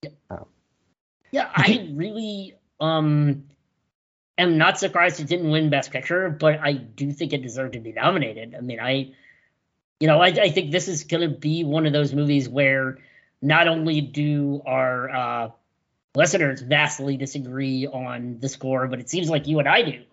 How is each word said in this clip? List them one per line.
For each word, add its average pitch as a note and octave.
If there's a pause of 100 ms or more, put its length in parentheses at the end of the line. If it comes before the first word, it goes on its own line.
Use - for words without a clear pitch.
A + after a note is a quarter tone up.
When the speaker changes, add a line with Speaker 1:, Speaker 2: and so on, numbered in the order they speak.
Speaker 1:
Yeah. D3+ (220)
Speaker 2:
Oh. - (840)
Speaker 1:
Yeah, C4+
Speaker 2:
<laughs> -
Speaker 1:
I G3
really, G3+ (240)
um, D3+ (920)
am F3
not F3
surprised F3
it D3+
didn't E3+
win D#3
Best C#3
Picture, F3
but D3+
I D3
do C3
think C#3+
it C#3+
deserved B2+
to B2
be A2
nominated. A#2
I B2
mean, A#2+
I, C3 (880)
you D#3
know, D#3
I, F3+
I G3
think D#3
this F3
is E3+
gonna E3+
be D#3
one D#3
of D3+
those C#3+
movies C#3+
where C3+ (440)
not D#3
only D#3+
do C#3+
our, C3
uh, A#2+ (640)
listeners D3+
vastly C#3
disagree C3
on B2
the C3
score, C3
but B2
it A#2+
seems E3+
like D3+
you D#3
and C3+
I F#3+
do. D3+